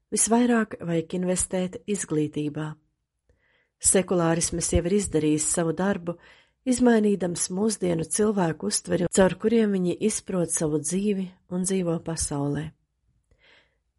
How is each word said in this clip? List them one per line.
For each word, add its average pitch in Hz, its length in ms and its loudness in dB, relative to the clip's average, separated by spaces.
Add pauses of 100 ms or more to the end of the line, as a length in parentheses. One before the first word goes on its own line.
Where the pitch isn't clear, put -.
(140)
visvairāk 226 640 2
vajag 165 380 -4
investēt 185 580 -2 (140)
izglītībā. 151 800 -4 (1120)
Sekulārisms 170 880 2
jau 175 140 4
ir 180 140 2
izdarījis 151 580 0
savu 165 180 2
darbu, 175 400 -2 (480)
izmainīdams 214 880 2
mūsdienu 180 560 -2
cilvēku 196 640 0
uztveri, 175 400 -2
caur 185 240 4
kuriem 220 400 2
viņi 180 220 0 (100)
izprot 185 460 -2
savu 156 260 0
dzīvi 190 480 -2 (240)
un 180 160 -2
dzīvo 180 380 0
pasaulē. 147 640 -4 (1300)